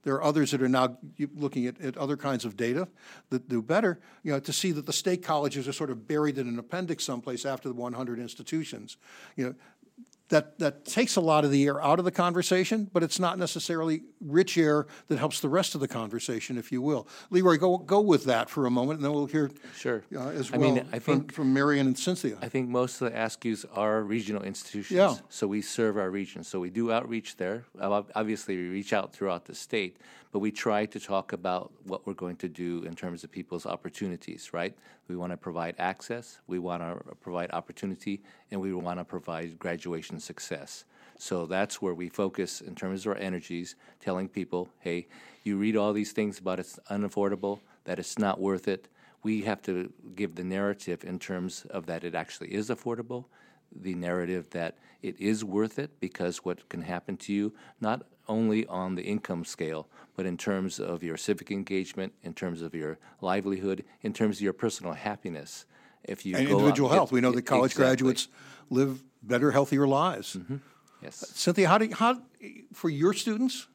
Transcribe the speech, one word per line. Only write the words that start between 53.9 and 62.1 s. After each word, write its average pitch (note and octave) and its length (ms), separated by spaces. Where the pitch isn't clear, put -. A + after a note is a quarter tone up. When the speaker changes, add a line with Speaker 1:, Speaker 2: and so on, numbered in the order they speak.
Speaker 2:
narrative F2 560
that E2 260
it F2 180
is G#2+ 240
worth G#2 340
it - 220
because F2+ 380
what - 300
can F2 140
happen F2+ 360
to - 140
you, G#2 220
not A2+ 240
only A2 380
on F#2 300
the F2+ 60
income G2 420
scale, D#2+ 440
but F#2+ 100
in F2+ 100
terms F#2+ 440
of F2 220
your E2 140
civic - 340
engagement, F#2+ 600